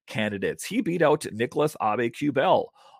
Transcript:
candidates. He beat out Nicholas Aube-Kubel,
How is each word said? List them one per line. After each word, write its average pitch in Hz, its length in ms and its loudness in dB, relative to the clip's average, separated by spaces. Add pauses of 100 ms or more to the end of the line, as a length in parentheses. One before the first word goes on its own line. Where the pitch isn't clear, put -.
candidates. 101 580 -2
He 220 160 -4
beat 175 220 0
out 151 280 2
Nicholas 135 480 -2
Aube-Kubel, 120 920 2 (280)